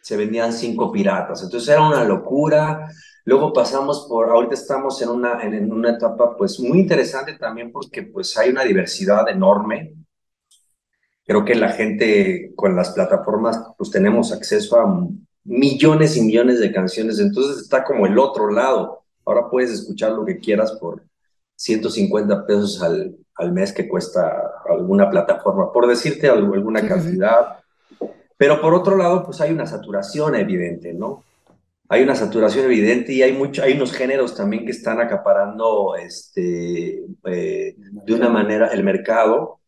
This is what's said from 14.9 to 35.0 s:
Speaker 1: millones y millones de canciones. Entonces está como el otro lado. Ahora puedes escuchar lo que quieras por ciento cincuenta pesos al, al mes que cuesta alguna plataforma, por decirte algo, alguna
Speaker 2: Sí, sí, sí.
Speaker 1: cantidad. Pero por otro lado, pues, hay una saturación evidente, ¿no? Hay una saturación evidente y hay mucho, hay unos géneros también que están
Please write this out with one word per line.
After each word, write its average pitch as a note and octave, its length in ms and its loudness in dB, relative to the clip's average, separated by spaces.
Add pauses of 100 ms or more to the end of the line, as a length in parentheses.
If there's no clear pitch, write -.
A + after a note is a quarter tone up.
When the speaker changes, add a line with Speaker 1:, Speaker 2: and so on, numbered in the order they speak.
Speaker 1:
millones C#3 760 4
y A2+ 40 2
millones A#2 380 4
de G2+ 100 2
canciones. G#2 480 -2
Entonces B2 440 0
está C3 200 0
como A#2 240 0
el G#2 120 4
otro A2 320 2
lado. A2+ 540 0 (200)
Ahora A#2 260 0
puedes B2+ 200 0
escuchar G#2+ 420 -4
lo A2 140 -4
que F#2 120 -4
quieras G#2 340 0
por E2+ 300 -12 (540)
ciento A2 320 -2
cincuenta G#2 580 0
pesos G2+ 360 0
al, E2+ 340 -2 (200)
al F2 160 -2
mes F#2 200 -2
que - 160 -6
cuesta - 420 -2 (380)
alguna G2+ 400 4
plataforma, - 640 0
por B2 140 4
decirte C#3 420 0
algo, G2+ 240 4
alguna G#2+ 280 -2
Speaker 2:
Sí, G#2+ 80 -4
sí, - 40 0
sí. F3+ 80 0
Speaker 1:
cantidad. F3+ 580 2 (800)
Pero C#3+ 240 6
por D#3+ 140 4
otro F#3 220 4
lado, F3+ 280 2
pues, - 160 -10
hay D3+ 120 0
una D#3+ 140 -4
saturación A2 680 -4
evidente, F2 580 -4
¿no? F#2+ 320 -10 (640)
Hay A#2 140 4
una C3+ 140 4
saturación A2 480 2
evidente A#2+ 480 2
y C3 100 2
hay C3 120 4
mucho, C#3 280 -4
hay C3+ 120 4
unos B2+ 180 -2
géneros C3 420 -2
también G#2 300 -4
que B2+ 80 -6
están A#2 280 -4